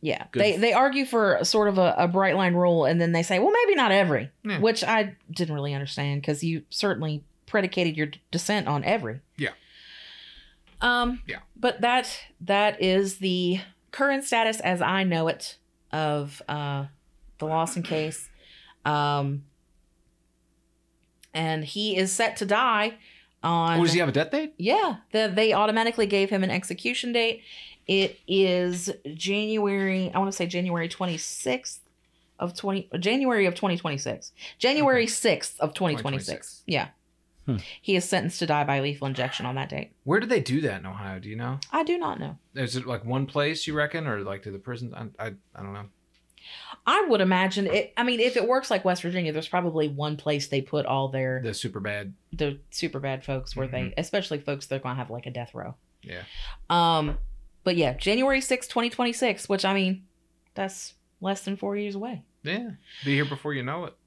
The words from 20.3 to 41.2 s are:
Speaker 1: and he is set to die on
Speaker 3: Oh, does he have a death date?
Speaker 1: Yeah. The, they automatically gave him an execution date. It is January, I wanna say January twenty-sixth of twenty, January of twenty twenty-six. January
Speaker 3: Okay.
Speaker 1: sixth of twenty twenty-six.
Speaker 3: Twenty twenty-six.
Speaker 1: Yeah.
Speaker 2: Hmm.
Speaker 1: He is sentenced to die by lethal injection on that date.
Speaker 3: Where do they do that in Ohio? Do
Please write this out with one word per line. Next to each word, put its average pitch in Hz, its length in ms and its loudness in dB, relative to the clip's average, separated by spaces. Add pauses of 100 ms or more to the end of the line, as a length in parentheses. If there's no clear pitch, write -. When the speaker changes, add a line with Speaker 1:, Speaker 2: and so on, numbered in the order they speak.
Speaker 1:
and 160 300 -2
he 202 320 -2
is 190 160 2
set 226 260 0
to 202 80 -2
die 220 480 2 (480)
on 165 380 4
Speaker 3:
Oh, 170 40 6
does 160 80 4
he 170 60 4
have 170 100 4
a 131 40 0
death 147 180 2
date? 302 280 -2
Speaker 1:
Yeah. 285 380 2 (160)
The, 220 200 2
they 214 200 4
automatically 220 540 2
gave 196 240 2
him 190 140 2
an 185 60 0
execution 240 600 -4
date. 226 300 0 (440)
It 190 320 2 (100)
is 180 640 2 (240)
January, 196 1000 0
I - 40 2
wanna 196 140 0
say 185 140 -2
January 175 420 -2
twenty-sixth 185 920 -4 (580)
of 175 180 -6
twenty, 196 320 -4 (120)
January 226 460 2
of 175 100 2
twenty 185 200 0
twenty-six. 143 560 -6 (260)
January 262 440 4
Speaker 3:
Okay. 226 60 2
Speaker 1:
sixth - 500 0
of 151 160 -2
twenty 170 220 0
twenty-six. 131 300 -4
Speaker 3:
Twenty - 120 -6
twenty-six. - 280 -18
Speaker 1:
Yeah. 151 220 0 (580)
Speaker 2:
Hmm. 131 100 0 (240)
Speaker 1:
He 196 160 0
is 180 120 0
sentenced 175 300 -2
to 175 80 -2
die 147 160 2
by 143 160 0
lethal 139 300 -4
injection 131 380 -4
on 127 100 -4
that 135 120 -6
date. - 220 -10 (140)
Speaker 3:
Where 170 160 2
do 240 80 -4
they 233 120 2
do 131 200 0
that 110 200 -2
in 95 60 -12
Ohio? 95 320 -8
Do 98 100 -14